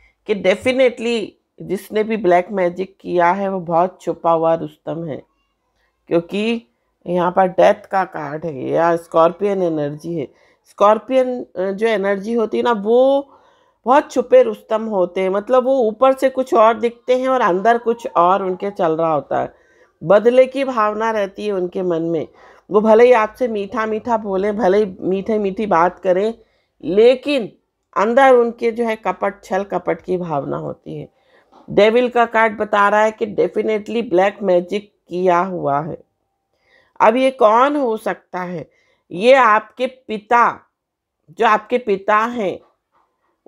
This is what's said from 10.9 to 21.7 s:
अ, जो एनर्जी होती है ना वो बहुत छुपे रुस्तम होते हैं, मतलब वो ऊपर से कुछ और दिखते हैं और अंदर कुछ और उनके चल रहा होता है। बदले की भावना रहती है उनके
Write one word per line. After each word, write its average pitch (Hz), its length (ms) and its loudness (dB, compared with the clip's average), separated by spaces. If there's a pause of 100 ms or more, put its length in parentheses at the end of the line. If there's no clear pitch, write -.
अ, 190 140 -4
जो 196 160 -4
एनर्जी 202 480 -2
होती 220 220 -2
है 233 60 -2
ना 240 100 0
वो 254 600 2 (540)
बहुत 285 240 2
छुपे 254 320 4
रुस्तम 220 440 -4
होते 190 340 -2
हैं, 190 80 0
मतलब 208 360 0
वो 269 140 0
ऊपर 240 340 2
से 269 180 0
कुछ 262 240 -4
और 226 240 4
दिखते 233 420 -2
हैं 262 80 -2
और 262 120 2
अंदर 208 380 2
कुछ 233 380 -6
और 180 260 2
उनके 185 280 -6
चल 185 220 -2
रहा 160 200 -2
होता 139 280 -4
है। 131 140 -8 (500)
बदले 226 420 4
की 262 180 -4
भावना 220 460 -2
रहती 208 360 -6
है 208 60 -4
उनके 185 300 -4